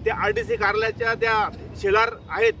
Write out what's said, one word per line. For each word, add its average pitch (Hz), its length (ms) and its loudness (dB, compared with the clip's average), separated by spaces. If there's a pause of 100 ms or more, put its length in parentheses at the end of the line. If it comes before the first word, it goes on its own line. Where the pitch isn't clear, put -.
त्या 220 100 2
आरडीसी 208 420 -2
कार्यालयाच्या 220 580 0
त्या 220 340 0 (340)
शेलार 220 280 4 (180)
आहेत 208 320 2